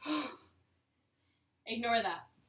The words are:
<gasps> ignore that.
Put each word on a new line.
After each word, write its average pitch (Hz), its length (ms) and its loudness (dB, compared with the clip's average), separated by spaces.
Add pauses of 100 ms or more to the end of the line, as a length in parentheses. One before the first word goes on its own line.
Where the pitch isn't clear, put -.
<gasps> 302 220 0 (1400)
ignore 233 360 2
that. - 260 -2 (200)